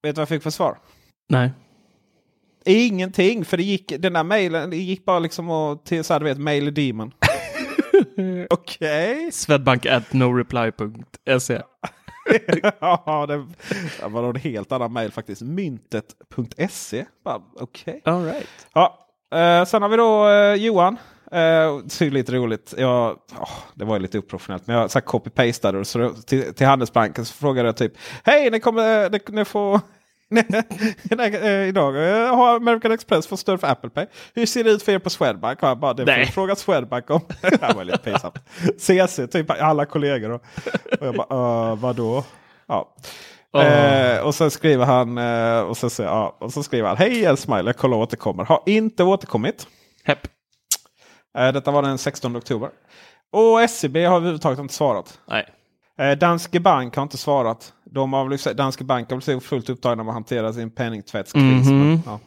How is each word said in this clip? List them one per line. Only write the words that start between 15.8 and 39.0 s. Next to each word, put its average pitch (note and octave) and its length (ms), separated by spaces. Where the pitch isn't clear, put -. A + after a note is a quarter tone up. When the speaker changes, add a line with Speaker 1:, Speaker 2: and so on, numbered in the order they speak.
Speaker 1:
punkt A#2+ 200
se. - 340
Bara, A2+ 180
okej. E3+ 440
Speaker 2:
All F3 200
right. - 480
Speaker 1:
Ja, - 260
eh, E3+ 300
sen G#3 180
har G3+ 60
vi G#3+ 80
då, A3 320
eh, G#3 260
Johan. G3+ 420
Eh, D#3+ 560
så - 160
är D3+ 40
det - 20
lite C3 220
roligt. A#2+ 460
Jag, B2 400
åh, - 100
det - 100
var G#2+ 120
ju F#2+ 60
lite F#2+ 160
oprofessionellt, F#2+ 480
men A#2 100
jag A2+ 140
så - 80
här - 80
copy-pastade A2+ 720
och G2 80
så - 120
då, A#2 160
till, A2+ 400
till C3+ 120
Handelsbanken A#2 580
så A2+ 100
frågade C3 340
jag A2 80
typ: A2+ 160
"Hej, C#4 260
ni A3 100
kommer, A3 500
ni, G#3 180
ni G#3+ 160
får, G3+ 360
<laughs> A3 840
nej, A3+ 200
eh, G3 320
idag, D#3 280
eh, A#3 280
har A#3+ 200
American A#3 360
Express G3 340
fått F#3+ 140
stöd F#3 200
för E3+ 80
Apple C#3 220
Pay. E3+ 160
Hur A#3 120
ser A#3 180
det A3+ 60
ut G#3 120
för G#3 100
er G3 60
på F#3 120
Swedbank?" A#2 520
Och C#3+ 60
jag B2 100
bara: C3+ 160
"Det A#2+ 80
får C3 100
Speaker 2:
Nej. B2+ 140
Speaker 1:
du - 60
fråga G3 240
Swedbank B2+ 540
om." D#3+ 100
<laughs> - 80
Det - 220
här - 120
var F#2 100
lite F2+ 140
pinsamt. - 360
C F#3 300